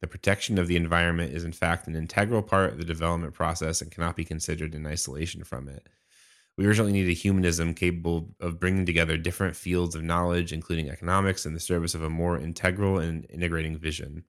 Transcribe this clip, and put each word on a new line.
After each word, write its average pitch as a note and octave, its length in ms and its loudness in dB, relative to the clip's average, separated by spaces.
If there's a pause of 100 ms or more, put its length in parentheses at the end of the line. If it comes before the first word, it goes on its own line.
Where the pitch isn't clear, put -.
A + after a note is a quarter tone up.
The - 60 -4
protection - 500 0
of F2+ 100 2
the F2 100 4
environment E2+ 540 2
is, E2 120 -6
in E2 100 -6
fact, E2+ 340 0
an E2 80 -4
integral G#2 460 2
part G2 300 4
of B1 80 -8
the E2+ 40 -4
development E2 520 -2
process E2 480 -2
and D#2 80 -14
cannot E2+ 240 -2
be E2 100 -4
considered D#2+ 480 -4
in D2+ 140 -8
isolation D#2 560 -6
from C2+ 260 -10
it. C#2 180 -16 (680)
We G2 80 4
urgently G#2 260 6
need G2 160 4
a F2 60 4
humanism E2+ 640 2
capable E2+ 640 0
of E2+ 200 -6
bringing F#2 260 2
together E2 300 2
different F2 400 -2
fields F2 400 0
of D#2+ 80 -6
knowledge, F2 480 0
including D#2+ 380 -4
economics, F#2 560 0
in D#2 80 -6
the D#2+ 60 -6
service E2+ 340 0
of D#2+ 80 -6
a D#2 80 -2
more E2 300 0
integral F#2 580 2
and E2 320 -2
integrating E2 480 -2
vision." D2+ 520 -6